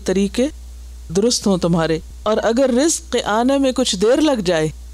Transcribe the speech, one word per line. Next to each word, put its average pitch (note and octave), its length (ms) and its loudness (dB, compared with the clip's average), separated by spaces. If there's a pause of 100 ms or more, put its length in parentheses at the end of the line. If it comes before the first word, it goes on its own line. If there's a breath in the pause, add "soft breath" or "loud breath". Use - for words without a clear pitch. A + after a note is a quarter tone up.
طریقے G3+ 420 0 (680)
درست A3 320 2
ہوں F#3+ 120 2
تمہارے۔ E3 400 2 (240)
اور A3 200 2
اگر A#3+ 320 2
رزق D#4 360 0
کے A#3+ 120 -2 (100)
آنے B3+ 240 2
میں C4+ 180 2
کچھ A#3+ 220 0
دیر A#3 240 4
لگ C#4 240 2
جائے D#3+ 220 0 (260)